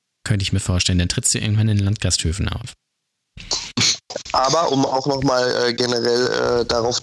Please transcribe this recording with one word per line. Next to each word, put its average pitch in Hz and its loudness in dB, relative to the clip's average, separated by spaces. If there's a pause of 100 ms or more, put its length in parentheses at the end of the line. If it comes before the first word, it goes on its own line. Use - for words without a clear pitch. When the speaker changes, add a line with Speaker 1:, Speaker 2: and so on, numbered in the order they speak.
(240)
Speaker 1:
könnte 101 0
ich - -2
mir 98 2
vorstellen. 90 2
Dann 87 0
trittst - -2
du 123 -2
irgendwann 107 2
in 104 2
den 98 0
Landgasthöfen 98 0
auf. - -8 (1600)
Speaker 2:
Aber 143 2
um 135 4
auch 135 -2
noch 139 0
mal, 123 2
äh, 120 0
generell, 120 0
äh, 113 0
darauf 120 0